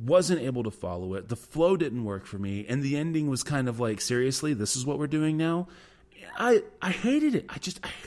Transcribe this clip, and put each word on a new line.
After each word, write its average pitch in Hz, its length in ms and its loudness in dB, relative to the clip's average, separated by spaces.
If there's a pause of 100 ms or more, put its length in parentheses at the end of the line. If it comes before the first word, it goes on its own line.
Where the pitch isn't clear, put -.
wasn't 165 380 6
able 123 220 -2
to 107 60 -2
follow 92 440 -4
it. 95 140 -8
The 117 80 -2
flow 170 400 2
didn't 123 280 -2
work 98 220 -6
for 98 120 -10
me. 101 300 -4
And 135 140 0
the 139 140 0
ending 156 340 0
was 127 120 -2
kind 135 260 0
of 117 120 -4
like, 110 200 0
"Seriously, 131 520 0
this 104 240 0
is 127 80 -4
what 139 140 -2
we're 147 80 -2
doing 156 300 0
now?" 165 320 0 (680)
I, 233 260 4 (200)
I 185 80 0
hated 269 440 2
it. - 140 0
I - 100 -10
just, - 240 -8
I - 60 -10 (180)